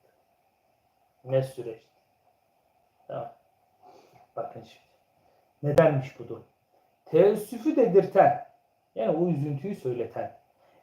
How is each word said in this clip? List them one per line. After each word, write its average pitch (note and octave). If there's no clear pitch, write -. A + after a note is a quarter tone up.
Ne C3
süreç. A#2
Değil -
mi? -
Bakın -
şimdi. -
Nedenmiş D3
bu A#2+
durum? -
Teessüfü G#3+
dedirten, F#3+
yani -
o F3
üzüntüyü D3+
söyleten, -